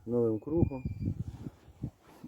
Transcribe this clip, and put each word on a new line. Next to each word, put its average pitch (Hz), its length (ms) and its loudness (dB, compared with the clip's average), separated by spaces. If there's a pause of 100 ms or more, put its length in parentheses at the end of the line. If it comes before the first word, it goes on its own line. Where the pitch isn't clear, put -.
з 113 40 -8
новим 117 300 4
кругом. 143 440 2 (1400)